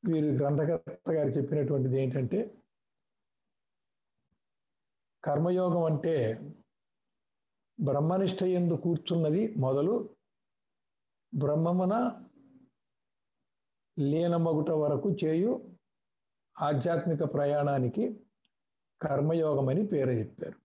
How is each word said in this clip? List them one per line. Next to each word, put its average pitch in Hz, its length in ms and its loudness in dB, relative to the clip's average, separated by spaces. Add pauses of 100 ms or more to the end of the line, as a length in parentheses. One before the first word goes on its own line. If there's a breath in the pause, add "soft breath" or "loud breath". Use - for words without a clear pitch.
వీరు 160 220 2
గ్రంథకర్త 147 840 0
గారు 120 180 2
చెప్పినటువంటిది 135 720 0
ఏంటంటే, 135 600 -2 (2500)
కర్మయోగం 175 600 2
అంటే 143 540 0 (1400)
బ్రహ్మనిష్ట 175 640 0
యందు 180 320 2
కూర్చున్నది 170 840 0
మొదలు 143 560 0 (1200)
బ్రహ్మమున 180 880 0 (1700)
లీనమగుట 160 720 2
వరకు 151 540 0
చేయు 175 520 0 (840)
ఆధ్యాత్మిక 151 720 0
ప్రయాణానికి 143 840 0 (840)
కర్మయోగం 147 680 0
అని 180 180 2
పేరు 139 240 0
చెప్పారు. - 540 -4